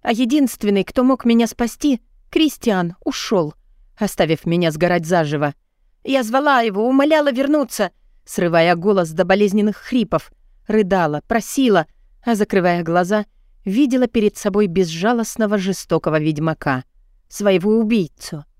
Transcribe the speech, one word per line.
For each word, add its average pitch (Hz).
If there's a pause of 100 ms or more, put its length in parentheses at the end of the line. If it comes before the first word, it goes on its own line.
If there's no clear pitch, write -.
а -
единственный, 226
кто -
мог 254
меня 233
спасти, 240 (300)
Кристиан, 202
ушёл, 180 (460)
оставив 165
меня 170
сгорать 175
заживо. 151 (500)
Я 269
звала 262
его, 220
умоляла 294
вернуться, 269 (340)
срывая 170
голос 175
до 175
болезненных 202
хрипов, - (340)
рыдала, 180
просила, 226 (380)
а, 233
закрывая 180
глаза, 180 (380)
видела 254
перед 214
собой 208
безжалостного, 202
жестокого 170
ведьмака, 151 (440)
своего 202
убийцу. 208 (160)